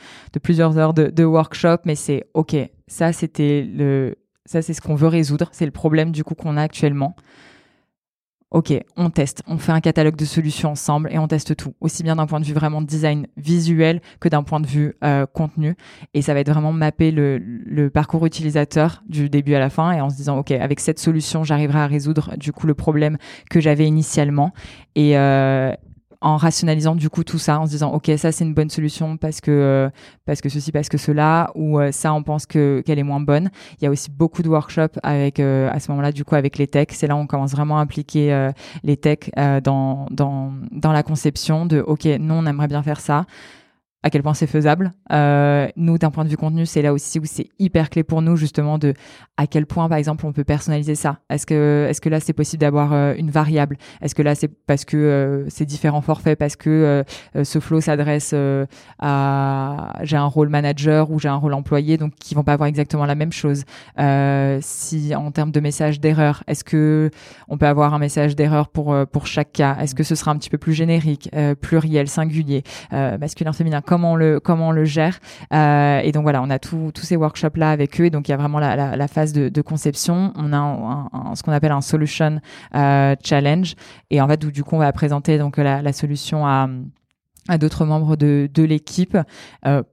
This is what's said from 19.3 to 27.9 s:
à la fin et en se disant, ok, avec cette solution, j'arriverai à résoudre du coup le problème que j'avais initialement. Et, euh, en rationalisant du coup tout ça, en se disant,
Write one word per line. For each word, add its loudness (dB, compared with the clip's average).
à 4
la 0
fin 0
et 0
en -2
se -8
disant, -4
ok, -4
avec -2
cette -2
solution, -2
j'arriverai 0
à 2
résoudre -2
du -6
coup -4
le 4
problème 0
que 4
j'avais 4
initialement. 0
Et, 4
euh, 2
en 4
rationalisant 2
du 0
coup -4
tout -4
ça, 0
en 0
se -2
disant, -2